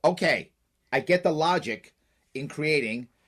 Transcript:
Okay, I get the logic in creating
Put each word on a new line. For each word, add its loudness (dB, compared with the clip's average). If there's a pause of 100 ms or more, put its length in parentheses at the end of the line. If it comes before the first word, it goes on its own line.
Okay, 0 (400)
I 2
get 2
the 2
logic -2 (400)
in -8
creating -2 (200)